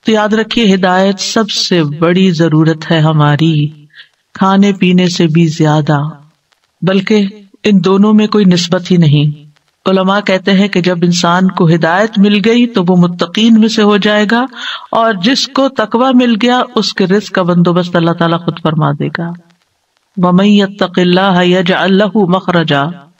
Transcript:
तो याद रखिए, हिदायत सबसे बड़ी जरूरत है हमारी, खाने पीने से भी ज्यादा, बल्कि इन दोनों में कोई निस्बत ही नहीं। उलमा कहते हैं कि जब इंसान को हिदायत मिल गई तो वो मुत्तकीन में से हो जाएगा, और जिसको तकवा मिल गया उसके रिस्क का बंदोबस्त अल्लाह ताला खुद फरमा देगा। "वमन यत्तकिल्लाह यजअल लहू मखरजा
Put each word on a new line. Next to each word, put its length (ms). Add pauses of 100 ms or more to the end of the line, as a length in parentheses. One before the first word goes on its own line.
तो 60
याद 220
रखिए, 320
हिदायत 540
सबसे 640
बड़ी 500
जरूरत 520
है 160
हमारी, 840 (480)
खाने 380
पीने 360
से 180
भी 220
ज्यादा, 500 (840)
बल्कि 640 (180)
इन 160
दोनों 320
में 140
कोई 200
निस्बत 440
ही 60
नहीं। 360 (520)
उलमा 360
कहते 300
हैं 180
कि 120
जब 220
इंसान 460
को 180
हिदायत 520
मिल 200
गई 280
तो 160
वो 120
मुत्तकीन 640
में 80
से 140
हो 180
जाएगा, 460 (480)
और 260
जिसको 500
तकवा 440
मिल 220
गया 260 (160)
उसके 280
रिस्क 300
का 80
बंदोबस्त 520
अल्लाह 200
ताला 240
खुद 240
फरमा 300
देगा। 400 (840)
"वमन 280
यत्तकिल्लाह 1000
यजअल 500
लहू 340
मखरजा 560 (360)